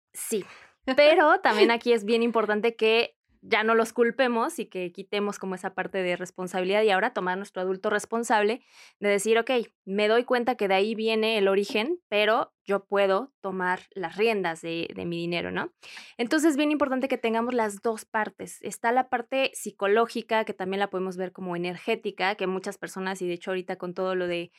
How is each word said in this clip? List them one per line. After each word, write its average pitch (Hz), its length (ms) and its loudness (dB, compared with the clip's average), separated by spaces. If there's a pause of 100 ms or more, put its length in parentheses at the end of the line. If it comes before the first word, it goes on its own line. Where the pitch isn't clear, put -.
(140)
Sí, - 320 -6 (500)
pero 311 440 8
también 233 300 4
aquí 233 220 2
es 226 120 2
bien 226 180 2
importante 220 520 0
que 226 440 2 (240)
ya 208 220 0
no 226 100 4
los 226 180 2
culpemos 240 680 0
y 202 60 -6
que 175 260 -8
quitemos 202 460 -4
como 190 180 -6
esa 185 180 -8
parte 190 280 -4
de 180 140 0
responsabilidad 185 680 -2
y 220 80 4
ahora 196 220 2
tomar 180 260 -2
nuestro 196 240 -10
adulto 190 280 -2
responsable 220 720 0 (380)
de 202 100 0
decir, 220 280 2
"Ok, 226 120 0 (340)
me 208 240 0
doy 233 160 4
cuenta 247 300 0
que 226 140 -2
de 190 60 2
ahí 208 200 2
viene 220 440 0
el 196 100 4
origen, 208 600 0
pero 214 460 2 (100)
yo 196 220 -2
puedo 202 540 2
tomar 185 400 -2 (140)
las 170 220 -8
riendas 190 460 0
de, 165 320 -6
de 185 120 -10
mi 170 120 -4
dinero", 175 320 -4
¿no? 190 220 -6 (460)
Entonces, 294 380 2
bien 294 140 2
importante 269 380 0
que 254 100 0
tengamos 233 360 -2
las 214 280 -2
dos 220 220 -4
partes. - 580 -6
Está 233 300 -2
la 254 160 0
parte 262 460 -2
psicológica, 220 920 0
que 214 100 -8
también 190 260 -6
la 202 100 0
podemos 185 260 -6
ver 185 160 -6
como 185 240 -8
energética, 190 800 -4
que 190 100 -4
muchas 190 320 -6
personas, 190 440 -8
y 180 60 -4
de 175 60 -4
hecho 175 160 -8
ahorita 185 260 -6
con 180 180 -10
todo 185 200 -2
lo 180 140 -2
de 170 300 -6